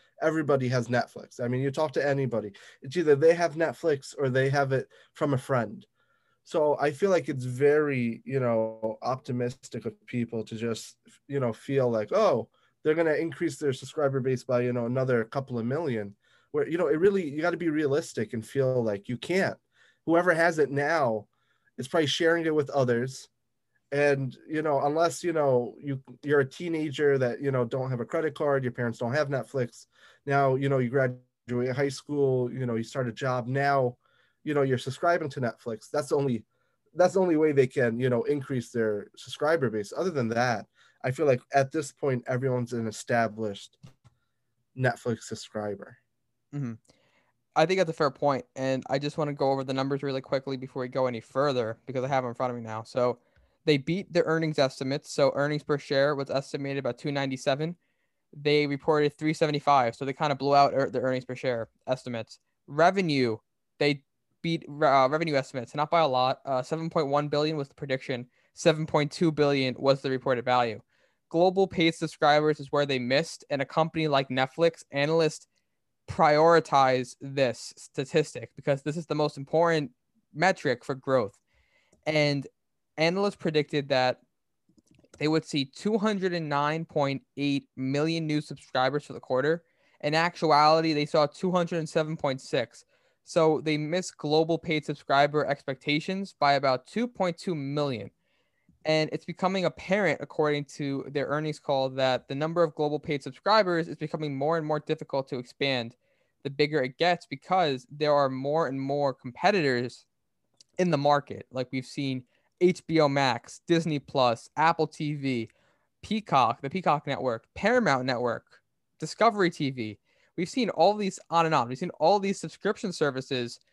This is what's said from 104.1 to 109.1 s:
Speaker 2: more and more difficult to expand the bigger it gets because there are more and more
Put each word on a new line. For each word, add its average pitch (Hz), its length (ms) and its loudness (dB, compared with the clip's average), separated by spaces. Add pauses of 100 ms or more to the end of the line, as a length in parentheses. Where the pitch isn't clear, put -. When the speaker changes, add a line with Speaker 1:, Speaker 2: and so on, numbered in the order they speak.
Speaker 2:
more 147 220 0
and 156 80 -4
more 151 140 -2
difficult 151 480 -4
to 135 100 -8
expand 123 600 -4 (460)
the 143 60 -6
bigger 147 320 0
it 131 160 -6
gets 175 280 0
because 147 640 -2
there 147 220 0
are 143 160 4
more 139 380 -2
and 135 120 -4
more 139 340 -2